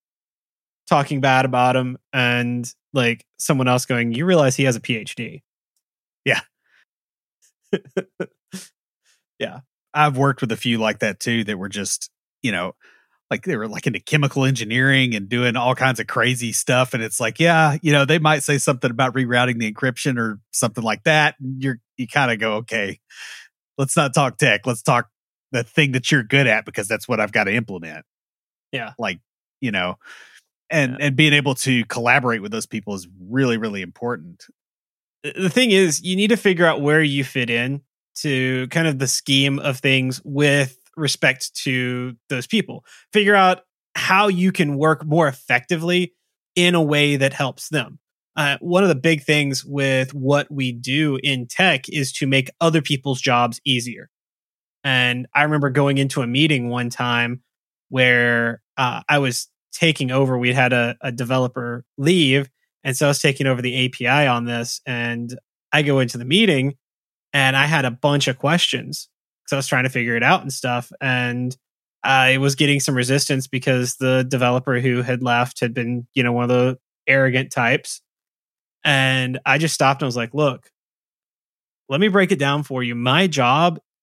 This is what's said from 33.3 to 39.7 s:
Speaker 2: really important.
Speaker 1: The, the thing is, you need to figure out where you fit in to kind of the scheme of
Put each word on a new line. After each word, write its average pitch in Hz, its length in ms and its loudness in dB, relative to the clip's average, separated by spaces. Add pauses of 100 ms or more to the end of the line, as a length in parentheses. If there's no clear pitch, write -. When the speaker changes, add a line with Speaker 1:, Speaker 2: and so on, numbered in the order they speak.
Speaker 2:
really 104 240 -6
important. 87 640 -12 (800)
Speaker 1:
The, 147 80 -10
the 185 180 -2
thing 247 220 4
is, 185 300 4
you 185 140 -4
need 208 140 2
to 233 60 4
figure 180 300 2
out 147 160 2
where 151 200 4
you 139 220 0
fit 123 260 -4
in 123 320 -4 (340)
to 131 520 -2
kind 165 200 0
of 139 120 -2
the 131 80 0
scheme 139 500 0
of 135 200 -4